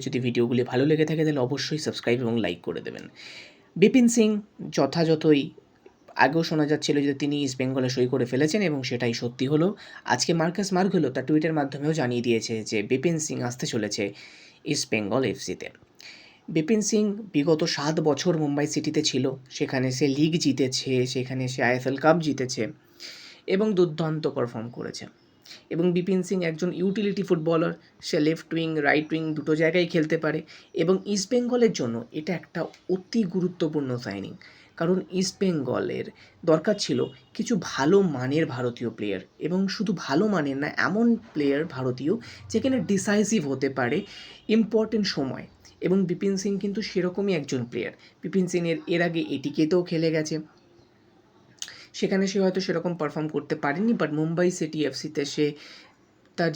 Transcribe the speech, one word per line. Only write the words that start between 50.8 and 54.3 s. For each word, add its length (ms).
সেখানে 320
সে 140
হয়তো 220
সেরকম 340
পারফর্ম 340
করতে 200
পারেনি, 360
but 100
মুম্বাই 280